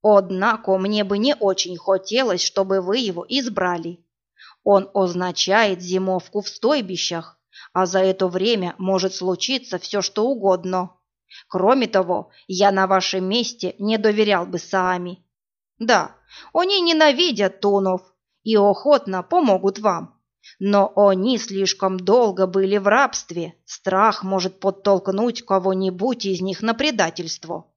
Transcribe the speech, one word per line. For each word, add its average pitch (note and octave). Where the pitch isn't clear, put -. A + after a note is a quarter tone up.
"Однако G3
мне G#3
бы G3
не C#4
очень F#3
хотелось, F#3+
чтобы F#3+
вы G3
его F#3
избрали. F3+
Он G3
означает F#3
зимовку F#3
в -
стойбищах, F#3+
а F#3
за F#3
это F#3+
время F#3
может F#3+
случиться F#3
все, G3+
что G#3+
угодно. F#3
Кроме A#3
того, F3+
я G3
на F#3+
вашем F#3
месте G#3+
не G#3+
доверял G#3
бы F3+
Саами. F3+
Да, A3
они F#4
ненавидят D4+
тунов F#3+
и A3
охотно G3+
помогут G3
вам. F#3+
Но G3+
они G3+
слишком F#3+
долго F#3+
были G3
в G3
рабстве. G3
Страх G3
может F#3
подтолкнуть G3
кого-нибудь F#3+
из F#3
них F#3
на A3+
предательство". F3